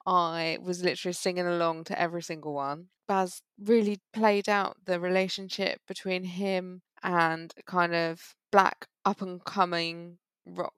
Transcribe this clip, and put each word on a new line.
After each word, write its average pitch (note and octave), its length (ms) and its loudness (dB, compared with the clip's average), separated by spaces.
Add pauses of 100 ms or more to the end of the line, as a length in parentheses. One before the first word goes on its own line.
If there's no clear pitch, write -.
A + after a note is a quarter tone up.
I E3 560 2
was F3+ 200 -4
literally F3 300 -2
singing F3+ 340 -2
along E3 380 0
to - 160 -6
every E3+ 220 -2
single D#3 320 -8
one. C#3+ 340 -6 (180)
Baz F#3+ 360 0 (160)
really G#3 420 2 (120)
played G#3 360 2
out G3+ 360 0
the F3+ 160 -2
relationship F#3+ 880 -2
between F#3 360 -4
him F#3 580 -4 (200)
and E3 520 0 (120)
kind F3 280 0
of E3 400 -2 (180)
black - 340 6 (180)
up-and-coming F3 1120 -2 (280)
rock F3 320 -8